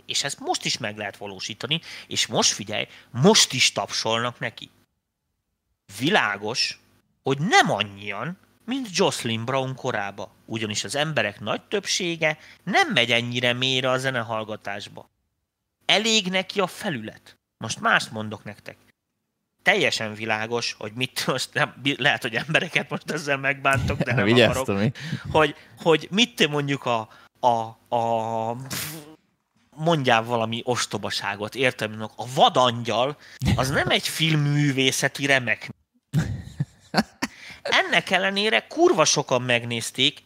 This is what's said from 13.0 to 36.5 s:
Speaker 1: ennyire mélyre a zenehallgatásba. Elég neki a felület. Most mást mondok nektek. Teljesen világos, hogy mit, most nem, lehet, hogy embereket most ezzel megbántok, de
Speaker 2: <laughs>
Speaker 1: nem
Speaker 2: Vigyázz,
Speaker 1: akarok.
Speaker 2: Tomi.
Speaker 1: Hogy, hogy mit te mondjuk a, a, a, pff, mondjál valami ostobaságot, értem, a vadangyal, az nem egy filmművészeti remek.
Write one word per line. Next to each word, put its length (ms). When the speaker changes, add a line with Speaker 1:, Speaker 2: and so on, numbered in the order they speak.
Speaker 1:
ennyire 420
mélyre 360
a 80
zenehallgatásba. 1120
Elég 420
neki 320
a 80
felület. 720
Most 220
mást 320
mondok 320
nektek. 340
Teljesen 500
világos, 640
hogy 140
mit, 340
most 260
nem, 300
lehet, 380
hogy 140
embereket 540
most 220
ezzel 260
megbántok, 600
de 160
Speaker 2:
<laughs> 0
Speaker 1:
nem 120
Speaker 2:
Vigyázz, 240
Speaker 1:
akarok. 160
Speaker 2:
Tomi. 260
Speaker 1:
Hogy, 240
hogy 340
mit 240
te 120
mondjuk 380
a, 240
a, 380
a, 600
pff, 380
mondjál 480
valami 400
ostobaságot, 920
értem, 600
a 180
vadangyal, 840
az 140
nem 200
egy 180
filmművészeti 1160
remek. 440